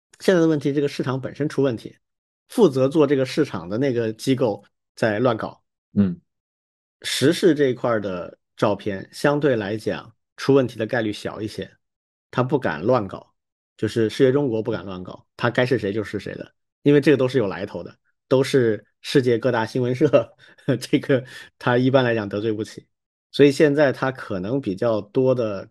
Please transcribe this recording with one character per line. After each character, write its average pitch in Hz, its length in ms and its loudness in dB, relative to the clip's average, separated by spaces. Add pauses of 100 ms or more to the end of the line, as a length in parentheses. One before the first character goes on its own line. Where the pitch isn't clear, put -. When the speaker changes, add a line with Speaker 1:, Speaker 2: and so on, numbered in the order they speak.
(200)
Speaker 1:
现 190 140 2
在 170 60 4
的 165 60 4
问 156 140 0
题 147 100 -2
这 143 100 -2
个 143 60 0
市 139 160 -6
场 131 180 -2
本 127 140 -10
身 147 140 -4
出 139 140 -2
问 135 140 0
题， - 200 -16 (520)
负 208 200 4
责 131 200 2
做 147 180 4
这 143 100 2
个 131 80 0
市 139 200 -2
场 87 240 -8
的 104 100 -4
那 135 140 0
个 117 200 -2
机 135 220 -2
构 120 280 -2 (320)
在 107 240 0
乱 123 160 2
搞。 90 260 -10 (340)
Speaker 2:
嗯。 95 260 2 (840)
Speaker 1:
时 - 300 0
事 180 220 2
这 139 160 2
一 120 40 -4
块 123 160 -4
儿 110 100 0
的 92 380 -8 (180)
照 104 200 2
片 98 340 -8
相 147 300 0
对 139 160 2
来 104 200 -6
讲 92 380 -8 (220)
出 - 180 2
问 139 100 6
题 117 140 -8
的 113 80 -4
概 117 160 -2
率 107 100 -4
小 - 280 -10
一 110 80 -6
些， 92 200 -10 (600)
他 - 100 -2
不 131 160 0
敢 87 260 -4
乱 110 260 0
搞， - 260 -16 (420)
就 110 120 -2
是 110 200 0
世 139 160 0
界 127 60 6
中 143 180 0
国 110 140 -2
不 117 80 -6
敢 92 140 -6
乱 92 180 -10
搞， - 240 -18 (100)
他 120 140 0
该 127 160 0
是 127 100 0
谁 101 160 -4
就 107 120 -4
是 98 160 -8
谁 - 160 -12
的， - 180 -16 (280)
因 143 120 6
为 147 60 6
这 151 100 4
个 139 60 6
都 127 100 2
是 131 120 -2
有 104 100 2
来 90 180 -6
头 90 160 -10
的， - 100 -16 (360)
都 131 160 4
是 120 400 2 (160)
世 - 200 0
界 120 160 2
各 123 140 0
大 113 160 0
新 131 160 -4
闻 120 100 0
社， 131 400 2 (340)
<laughs> 127 140 0
这 135 200 0
个 127 240 0 (340)
他 123 180 2
一 127 140 2
般 131 140 6
来 117 100 0
讲 104 140 -4
得 104 120 -6
罪 110 120 -2
不 107 100 -6
起。 - 240 -12 (460)
所 139 120 6
以 143 60 8
现 143 240 4
在 143 160 4
他 131 220 -2
可 107 260 -8
能 113 220 -4
比 98 160 -4
较 110 240 0
多 131 340 0
的 107 360 -4